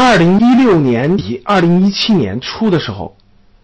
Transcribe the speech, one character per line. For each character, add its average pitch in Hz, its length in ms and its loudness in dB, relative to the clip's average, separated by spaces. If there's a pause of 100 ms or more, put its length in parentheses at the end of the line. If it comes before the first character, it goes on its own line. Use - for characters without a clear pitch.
二 247 140 4
零 180 240 2
一 247 160 4
六 220 240 2
年 135 360 0
底、 117 280 -8
二 202 160 0
零 175 260 2
一 202 60 0
七 - 200 -4
年 120 280 -2
初 - 300 -6
的 160 100 0
时 - 100 -10
候， 95 260 -14 (480)